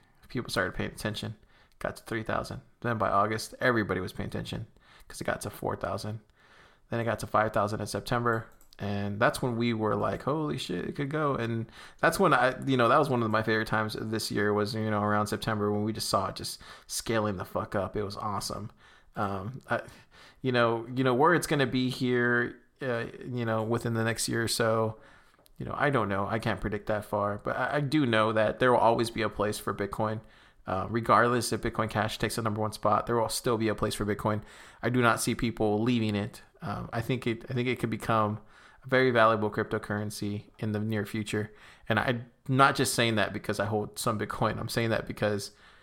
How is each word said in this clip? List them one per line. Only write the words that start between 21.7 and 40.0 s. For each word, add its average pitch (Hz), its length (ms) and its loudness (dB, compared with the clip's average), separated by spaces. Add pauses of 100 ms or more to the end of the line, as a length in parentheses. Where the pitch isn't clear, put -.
here, 120 640 2 (260)
uh, 120 220 -2 (280)
you 123 140 -4
know, 110 160 0
within 117 320 0
the 113 100 0
next 113 240 0
year 117 140 0
or 113 60 0
so, 110 500 2 (640)
you 123 80 -8
know, - 100 -6
I 143 140 0
don't 110 180 0
know. 98 180 -2
I 110 120 -2
can't 110 200 -2
predict 104 280 -6
that 104 180 -2
far, 104 380 -2
but - 120 -4
I, 127 200 -2
I 147 40 0
do 147 280 2
know 110 260 4
that 107 240 2
there 127 140 4
will 120 80 6
always 117 320 4
be 113 100 -4
a 107 80 0
place 104 300 -2
for - 160 -4
Bitcoin. 107 440 -2 (460)
Uh, 92 240 -4
regardless 117 640 4
if 107 80 0
Bitcoin 110 300 -2
Cash 107 260 0
takes - 200 -2
the 117 40 -2
number 110 180 -2
one 107 140 -2
spot, 104 320 2
there 120 120 2
will 113 120 2
still 120 300 0
be 110 80 2
a 104 80 2
place 104 180 -2
for - 100 -2
Bitcoin. 104 380 0 (400)
I 113 80 0
do 123 100 2
not 113 220 4
see 120 140 0
people 107 480 0
leaving 113 320 2
it. 104 260 -4 (220)
Um, 107 280 -6
I 117 100 -2
think 127 260 -2
it, 113 240 -2
I - 20 -4
think 120 140 0
it 123 100 0
could 113 140 -2
become 107 480 0 (460)
a 127 40 -14
very 131 220 4
valuable 110 380 6
cryptocurrency 104 920 -4 (160)